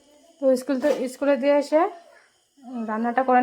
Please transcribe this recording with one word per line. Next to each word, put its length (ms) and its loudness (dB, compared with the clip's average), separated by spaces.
তো 60 -6
স্কুল 220 -4
তো, 60 2
স্কুলে 300 0
দিয়ে 200 4
এসে 180 2
রান্নাটা 400 -2
করে 140 4